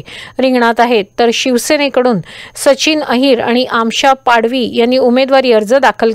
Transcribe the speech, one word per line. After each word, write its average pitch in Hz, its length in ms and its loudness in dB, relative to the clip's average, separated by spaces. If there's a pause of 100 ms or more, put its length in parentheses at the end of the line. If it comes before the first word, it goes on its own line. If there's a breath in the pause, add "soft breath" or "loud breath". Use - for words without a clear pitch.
(400 loud breath)
रिंगणात 247 400 0
आहेत, 233 260 0 (140)
तर 240 140 2
शिवसेनेकडून 254 840 0 (380 loud breath)
सचिन 302 460 0
अहिर 254 400 0
आणि 240 220 -2
आमशा 240 500 0
पाडवी 240 640 -2
यांनी 240 220 0
उमेदवारी 262 540 2
अर्ज 214 220 0
दाखल 233 420 0